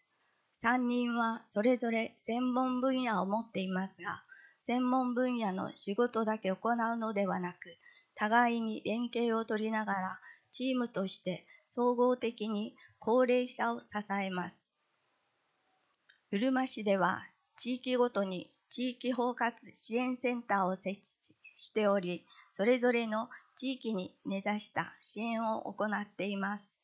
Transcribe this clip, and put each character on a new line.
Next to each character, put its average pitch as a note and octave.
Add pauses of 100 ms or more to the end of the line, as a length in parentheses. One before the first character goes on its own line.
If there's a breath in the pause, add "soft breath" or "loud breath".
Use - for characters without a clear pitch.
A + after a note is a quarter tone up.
(540)
三 B3
人 A#3+
は A#3
そ -
れ B3
ぞ A#3
れ A3+
専 B3
門 B3+
分 C4
野 A3
を F#3+
持 G#3
っ A#3
て F#3+
い F#3+
ま F#3+
す -
が、 E3+ (420 loud breath)
専 B3
門 B3+
分 B3
野 G#3+
の F#3+
仕 G3+
事 A#3+
だ A3
け F#3+
行 F#3+
う A#3
の A3
で G3+
は F#3
な F3+
く、 - (380 loud breath)
互 A#3
い A#3
に A3
連 A#3
携 A#3
を A3+
取 G#3+
り G#3+
な G#3+
が G3+
ら、 F#3 (320 loud breath)
チ C4
ー B3+
ム A#3+
と F#3+
し -
て - (220 loud breath)
総 B3
合 B3
的 A#3
に G#3+ (220 loud breath)
高 B3+
齢 B3
者 A#3
を A#3+
支 - (300)
え F#3+
ま F3+
す。 - (1600 soft breath)
う G3+
る C4
ま C4
市 A3+
で G3
は、 F3+ (320)
地 B3
域 B3+
ご B3
と G#3
に F#3 (200)
地 B3
域 B3
包 B3
括 A#3+ (220)
支 -
援 B3+
セ B3
ン A#3+
タ G#3+
ー G3
を F#3
設 F#3+
置 - (200 loud breath)
し -
て G#3+
お G3+
り、 F3 (240 loud breath)
そ -
れ B3
ぞ B3
れ A#3
の A3 (260 loud breath)
地 C4
域 A#3
に F#3 (100)
根 G3
ざ G#3
し -
た -
支 -
援 A3+
を A3
行 G3
っ G#3
て -
い G3+
ま G3
す。 - (120)